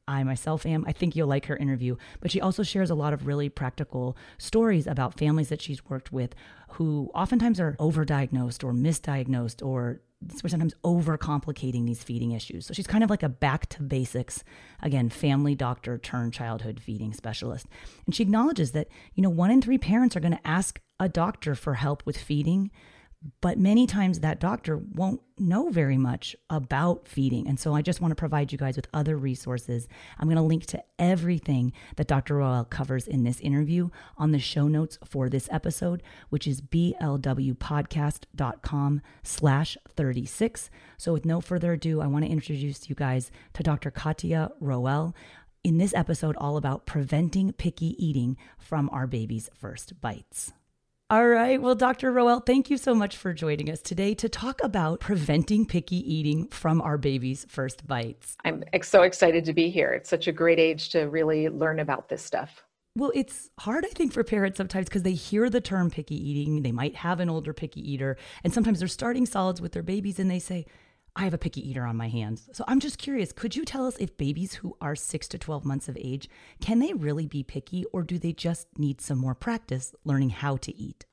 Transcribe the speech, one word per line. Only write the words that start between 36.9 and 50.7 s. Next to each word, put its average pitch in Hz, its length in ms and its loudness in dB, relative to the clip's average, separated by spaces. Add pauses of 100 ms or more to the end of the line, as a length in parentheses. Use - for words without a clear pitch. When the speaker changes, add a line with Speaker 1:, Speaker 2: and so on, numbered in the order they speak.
Speaker 1:
L 143 180 0
W 131 360 0
podcast 147 720 -2 (100)
dot 135 260 -4
com 143 400 0 (220)
slash 147 540 2 (100)
thirty-six. 143 800 -4 (280)
So - 160 -2
with 156 100 0
no 160 160 0
further 175 320 -2
ado, 160 300 0
I 147 60 0
wanna 147 200 2
introduce 143 640 -4
you 139 60 -4
guys 127 360 -2 (220)
to 170 100 -6
Doctor 151 260 0
Katya 160 680 -2
Roel 139 560 0 (480)
in 165 140 4
this 196 160 4
episode 160 420 0
all 147 220 -2
about 139 280 -2
preventing 165 680 0
picky - 420 -4 (100)
eating 131 300 0 (220)
from 143 340 -2
our 131 160 -4
baby's 113 500 -4
first - 440 -14
bites. - 500 -8 (580)